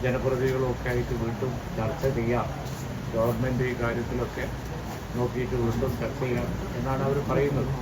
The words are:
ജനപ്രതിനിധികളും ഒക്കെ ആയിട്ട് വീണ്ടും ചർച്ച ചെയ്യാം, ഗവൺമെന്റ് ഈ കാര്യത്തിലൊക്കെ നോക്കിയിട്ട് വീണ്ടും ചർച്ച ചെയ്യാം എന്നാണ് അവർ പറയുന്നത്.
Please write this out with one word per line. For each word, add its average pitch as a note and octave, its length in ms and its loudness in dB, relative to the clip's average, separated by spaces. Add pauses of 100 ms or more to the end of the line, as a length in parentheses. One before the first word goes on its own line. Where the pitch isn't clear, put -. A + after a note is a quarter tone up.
ജനപ്രതിനിധികളും C3 680 2
ഒക്കെ B2+ 180 -2
ആയിട്ട് B2 240 0 (100)
വീണ്ടും A#2 300 -2 (240)
ചർച്ച A2+ 260 -2 (140)
ചെയ്യാം, A#2 300 2 (640)
ഗവൺമെന്റ് A#2+ 500 2
ഈ B2 180 0
കാര്യത്തിലൊക്കെ A#2 640 -2 (720)
നോക്കിയിട്ട് B2 400 0
വീണ്ടും A#2 460 2
ചർച്ച A2 220 -2
ചെയ്യാം A#2+ 260 0 (280)
എന്നാണ് C3+ 260 0
അവർ C#3 260 2
പറയുന്നത്. C#3 420 4 (100)